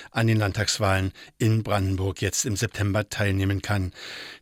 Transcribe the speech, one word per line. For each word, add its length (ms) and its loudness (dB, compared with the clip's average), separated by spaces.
an 160 2
den 100 4
Landtagswahlen 760 2
in 260 2
Brandenburg 580 0
jetzt 240 -2
im 120 -2
September 500 0
teilnehmen 540 0
kann. 320 -2